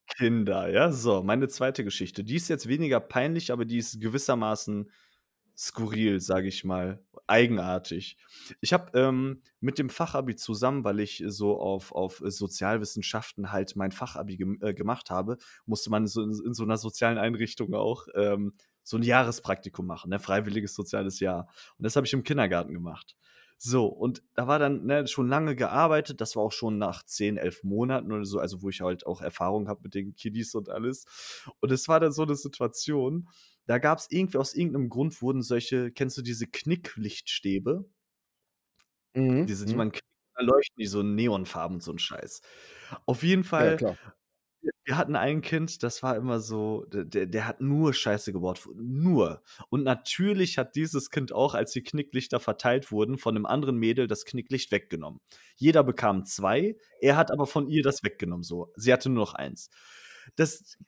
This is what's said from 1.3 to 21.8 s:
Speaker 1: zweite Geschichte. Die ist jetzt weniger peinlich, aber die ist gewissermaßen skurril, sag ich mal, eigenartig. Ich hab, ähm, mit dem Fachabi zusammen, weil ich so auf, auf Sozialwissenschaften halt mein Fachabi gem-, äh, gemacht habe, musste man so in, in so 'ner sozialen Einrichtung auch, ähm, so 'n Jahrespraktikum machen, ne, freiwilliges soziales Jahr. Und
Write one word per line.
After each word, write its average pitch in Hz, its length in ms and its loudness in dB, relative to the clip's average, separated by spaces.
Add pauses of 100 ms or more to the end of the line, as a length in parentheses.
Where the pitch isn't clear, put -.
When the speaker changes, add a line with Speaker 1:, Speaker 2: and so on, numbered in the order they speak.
Speaker 1:
zweite 135 360 -2
Geschichte. 98 400 -4
Die 113 120 -4
ist 170 140 -2
jetzt 151 180 -2
weniger 139 320 2
peinlich, 156 520 -2
aber 120 140 0
die 117 120 -2
ist 113 240 -4
gewissermaßen 107 880 -2 (680)
skurril, 110 640 0
sag 95 240 0
ich 95 200 -6
mal, 92 400 -4 (220)
eigenartig. 95 880 2 (440)
Ich - 120 0
hab, 180 220 -2
ähm, 131 460 2 (200)
mit 135 180 0
dem 135 100 0
Fachabi 131 460 -4
zusammen, 123 480 0
weil 104 160 2
ich 104 280 -4
so 104 320 0
auf, 95 340 -4
auf 92 320 -4
Sozialwissenschaften 101 1300 -4
halt 98 240 -4
mein 98 160 -2
Fachabi 101 460 -8
gem-, 95 240 -4
äh, 104 120 -2
gemacht 107 380 -2
habe, 98 260 -2 (280)
musste 107 260 -2
man 107 160 4
so 110 160 -2
in, 107 80 -2 (140)
in 120 80 -2
so 113 120 -4
'ner 110 120 2
sozialen 113 420 0
Einrichtung 110 560 -2
auch, 107 400 -2
ähm, 101 380 2 (300)
so - 140 -4
'n 117 60 2
Jahrespraktikum 117 840 2
machen, 87 220 -8
ne, 98 100 0
freiwilliges 101 560 0
soziales 98 440 -4
Jahr. 87 280 -2 (300)
Und - 80 -8